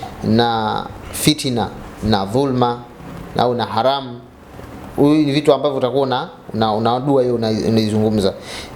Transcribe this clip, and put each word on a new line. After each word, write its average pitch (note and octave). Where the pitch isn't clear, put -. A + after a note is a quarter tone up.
na A2
fitina, B2+
na G2
dhulma, A#2+
au A#2+
na A2+
haramu. B2
Huyu C#3+
ni C#3+
vitu D3
ambavyo C3+
utakuwa B2+
una, B2+
una, A2
una A2+
dua C#3
hiyo B2
una, A2+
unaizungumza. G#2+